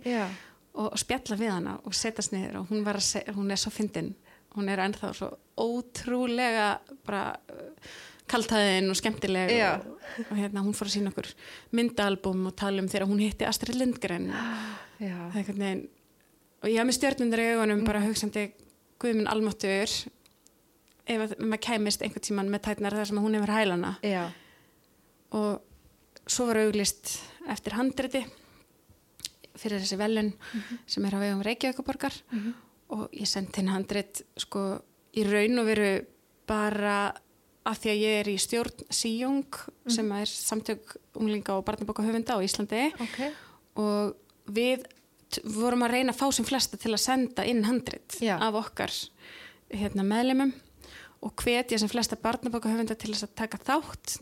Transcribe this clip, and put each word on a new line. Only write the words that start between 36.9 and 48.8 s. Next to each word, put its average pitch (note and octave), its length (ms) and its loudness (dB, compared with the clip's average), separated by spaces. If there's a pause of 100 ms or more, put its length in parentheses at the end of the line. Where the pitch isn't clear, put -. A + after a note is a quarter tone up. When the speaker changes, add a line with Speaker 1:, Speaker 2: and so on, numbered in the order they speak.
Speaker 2:
af A3 140 -2
því A3+ 120 0
að G#3 100 2
ég G#3+ 180 4
er G#3 60 0
í G3+ 120 0
stjórn - 520 -2
Síjung, B3+ 600 0
Speaker 1:
Mhm. - 400 -8
Speaker 2:
sem A3 200 2
er G3+ 140 -2
samtök - 720 -4 (180)
unglinga G#3+ 420 0
og F#3+ 80 -2
barnabókahöfunda A3+ 680 0
á G3 80 2
Íslandi. G#3+ 560 0
Speaker 1:
Ok. B3+ 340 -4 (420)
Speaker 2:
Og G#3 400 0 (340)
við B3 360 2 (440)
t-, - 160 -6
vorum A#3+ 380 2
að A#3 80 2
reyna B3+ 200 4
að - 60 -6
fá C#4 160 2
sem A3+ 120 2
flesta A#3+ 320 0
til A3+ 160 -2
að G#3 60 2
senda B3+ 460 2
inn A#3 200 4
handrit - 540 -2
Speaker 1:
Já. G#3+ 220 2
Speaker 2:
af A3 140 2
okkar, - 340 -2 (800)